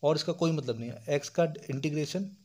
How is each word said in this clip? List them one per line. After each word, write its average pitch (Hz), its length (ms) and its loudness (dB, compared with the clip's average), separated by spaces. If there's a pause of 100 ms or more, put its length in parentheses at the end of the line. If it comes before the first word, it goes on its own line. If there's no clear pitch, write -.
और 151 120 6
इसका 156 200 0
कोई 165 160 4
मतलब 127 280 0
नहीं 117 100 -6
है। - 200 -12
एक्स 147 200 0
का 175 140 2 (260)
इंटीग्रेशन 151 600 -2 (160)